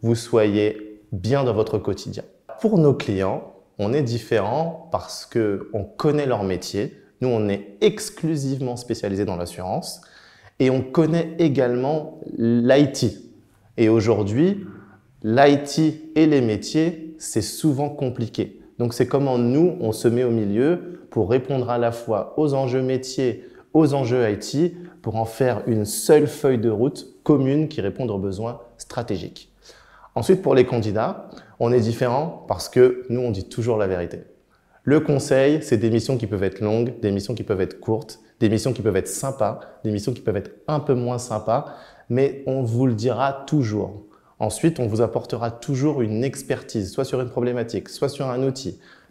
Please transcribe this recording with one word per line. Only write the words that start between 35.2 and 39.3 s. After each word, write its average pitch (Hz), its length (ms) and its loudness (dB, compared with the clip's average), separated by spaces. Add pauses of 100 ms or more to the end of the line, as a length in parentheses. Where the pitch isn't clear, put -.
c'est 120 140 2
des 113 120 2
missions 117 280 2
qui 113 100 -4
peuvent 98 160 -2
être 95 160 -2
longues, 113 400 0
des 101 120 0
missions 98 220 -2
qui 110 80 -6
peuvent 98 200 -2
être - 180 -4
courtes, - 400 -4 (200)
des 117 80 4
missions 110 260 0
qui 113 100 -4
peuvent 101 120 2
être 92 120 0
sympas, 117 540 -4 (220)